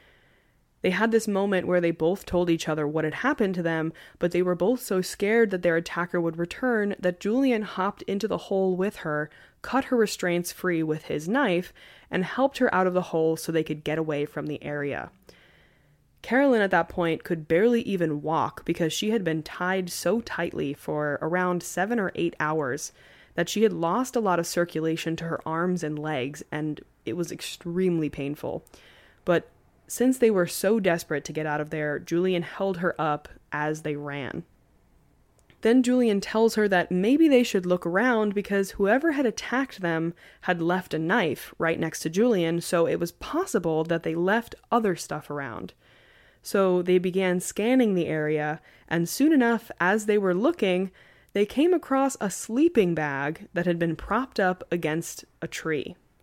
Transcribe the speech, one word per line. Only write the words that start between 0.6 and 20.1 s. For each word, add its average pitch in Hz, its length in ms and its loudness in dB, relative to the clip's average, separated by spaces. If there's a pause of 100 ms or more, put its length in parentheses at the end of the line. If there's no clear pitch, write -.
They 185 80 0
had 214 220 0
this 220 160 2
moment 196 400 0
where 180 140 2
they 170 100 2
both 170 340 -2
told 175 240 0
each 165 180 0
other 156 200 -2
what 156 160 -2
had 151 120 -4
happened 247 380 0
to 180 80 -2
them, 165 320 -2 (240)
but 175 140 0
they 175 100 2
were 180 140 0
both 208 260 0
so 185 200 -2
scared 214 500 2
that 180 100 -4
their 170 140 2
attacker 170 440 -2
would 165 200 -2
return 208 600 -2
that 180 200 -2
Julian 240 420 2
hopped 190 420 -4
into 202 240 -2
the 180 120 -2
hole 190 360 0
with 190 220 -2
her, 151 320 -4 (320)
cut 262 240 -2
her 254 120 2
restraints 175 540 0
free 170 300 -2
with 156 220 -2
his 156 260 -4
knife, 196 420 0 (380)
and 180 160 -2
helped 269 320 -2
her 254 160 2
out 185 140 2
of 180 80 0
the 180 60 2
hole 160 360 0
so - 140 -6
they 160 120 0
could 156 200 -8
get 151 160 -2
away 151 260 -2
from 151 220 -8
the 147 160 -8
area. 143 480 -6 (1120)
Carolyn 254 380 4
at 196 100 2
that 170 180 2
point 165 340 -2
could 165 240 -4
barely 226 340 4
even 160 400 -2
walk 156 420 -2
because 165 300 -2
she 208 160 -2
had 220 140 0
been 160 180 -2
tied 185 480 -4
so 202 320 0